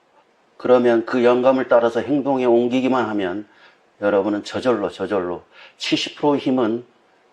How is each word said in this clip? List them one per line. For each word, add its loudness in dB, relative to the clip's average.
그러면 2
그 -2
영감을 2
따라서 2
행동에 -2
옮기기만 2
하면 -6
여러분은 0
저절로, -2
저절로 -6
칠십 -4
프로 0
힘은 -2